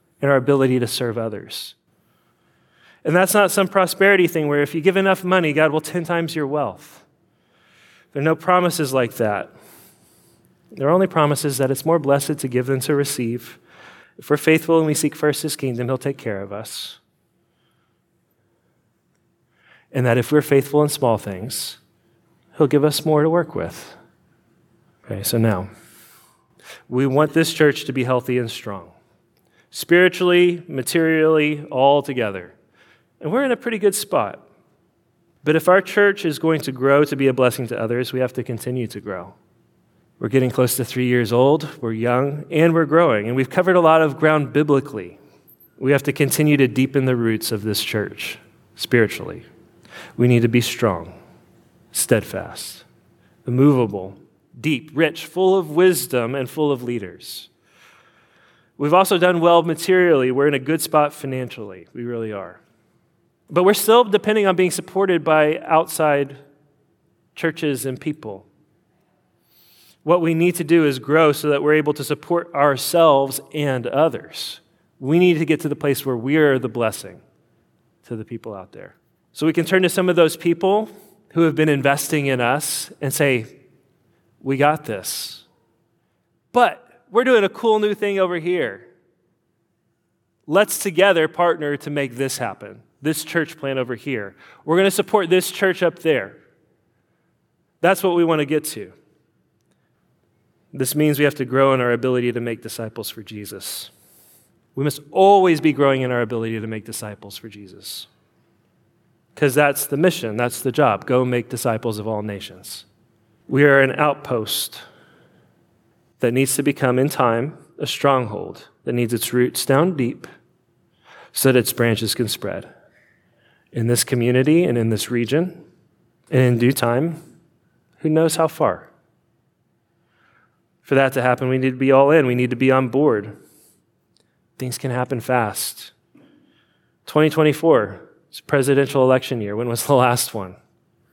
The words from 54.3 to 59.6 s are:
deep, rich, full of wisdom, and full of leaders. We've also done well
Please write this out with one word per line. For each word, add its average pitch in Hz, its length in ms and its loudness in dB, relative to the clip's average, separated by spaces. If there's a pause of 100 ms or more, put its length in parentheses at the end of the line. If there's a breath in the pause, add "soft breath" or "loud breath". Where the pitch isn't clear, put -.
deep, 123 360 -4
rich, 156 320 0
full 185 320 2
of 160 120 -4
wisdom, 135 640 2
and 131 140 -6
full 151 220 -2
of 127 120 -4
leaders. 107 640 -10 (1300 soft breath)
We've 147 160 0
also 190 240 4
done 175 220 4
well 170 220 6